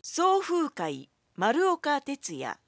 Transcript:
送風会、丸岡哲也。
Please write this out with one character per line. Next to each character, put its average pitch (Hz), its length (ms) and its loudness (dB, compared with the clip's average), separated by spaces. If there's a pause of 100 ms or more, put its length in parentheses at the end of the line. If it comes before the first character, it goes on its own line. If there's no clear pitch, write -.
(100)
送 381 300 4
風 339 300 0
会、 147 400 -6 (240)
丸 262 340 2
岡 294 320 0
哲 277 320 -8
也。 131 240 -8 (100)